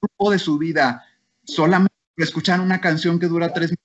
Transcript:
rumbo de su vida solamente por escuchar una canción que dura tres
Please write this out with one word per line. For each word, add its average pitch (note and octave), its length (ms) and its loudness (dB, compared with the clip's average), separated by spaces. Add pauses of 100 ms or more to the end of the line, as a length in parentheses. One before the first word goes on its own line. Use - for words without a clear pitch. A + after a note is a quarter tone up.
rumbo G3+ 320 0
de F#3 80 2
su D3+ 180 -2
vida D3 460 -2 (400)
solamente F3+ 500 2 (220)
por E3 80 -2
escuchar F3+ 360 -2
una F#3 200 0
canción E3+ 400 0
que F3 80 0
dura E3+ 240 -2
tres E3+ 200 -4 (120)